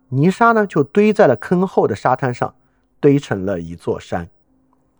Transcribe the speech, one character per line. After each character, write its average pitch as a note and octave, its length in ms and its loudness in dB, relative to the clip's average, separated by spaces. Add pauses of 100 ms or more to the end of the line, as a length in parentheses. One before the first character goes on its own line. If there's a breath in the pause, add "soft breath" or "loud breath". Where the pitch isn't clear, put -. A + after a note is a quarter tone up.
泥 C#3 200 0
沙 A#3 220 2
呢 G#3+ 160 0
就 D#3+ 160 -2
堆 G#3 300 2
在 G3+ 120 4
了 B2+ 120 2
坑 F#3 280 -2
后 F#3 220 0
的 A2 80 -4
沙 B2+ 180 0
滩 C3 200 -4
上， - 200 -6 (460)
堆 C#3+ 180 4
成 G2+ 280 -6
了 F#2+ 160 -4
一 E2+ 160 -12
座 F#2+ 200 -6
山。 F2+ 320 -10 (680)